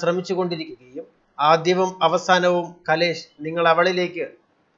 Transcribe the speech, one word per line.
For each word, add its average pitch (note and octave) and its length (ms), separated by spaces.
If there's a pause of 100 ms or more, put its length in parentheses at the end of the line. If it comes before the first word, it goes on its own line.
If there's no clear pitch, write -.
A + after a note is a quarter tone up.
ശ്രമിച്ചുകൊണ്ടിരിക്കുകയും E3+ 1040 (320)
ആദ്യവും E3+ 520 (120)
അവസാനവും F3 680 (200)
കലേഷ് E3+ 380 (140)
നിങ്ങൾ E3 320
അവളിലേക്ക്, F3 540 (520)